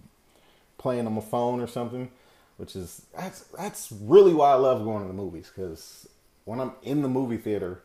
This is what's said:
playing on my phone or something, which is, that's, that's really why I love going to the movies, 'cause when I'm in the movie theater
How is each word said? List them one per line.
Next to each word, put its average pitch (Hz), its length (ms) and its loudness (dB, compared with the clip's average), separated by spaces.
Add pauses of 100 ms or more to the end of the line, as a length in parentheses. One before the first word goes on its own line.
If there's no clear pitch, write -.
(760)
playing 123 300 -4
on 110 60 -4
my 110 80 -4
phone 123 380 -2
or 117 80 -6
something, 123 440 -10 (460)
which - 180 -14
is, 90 280 -14 (120)
that's, - 260 -12 (160)
that's - 340 -12
really 160 420 8
why 143 180 6
I 135 40 8
love 127 280 2
going 107 180 -4
to 95 60 -10
the 92 60 -10
movies, 90 420 -10
'cause - 520 -14 (380)
when 113 140 -8
I'm 127 220 -6
in 143 200 -2
the 135 60 -2
movie 127 300 -2
theater 95 480 -4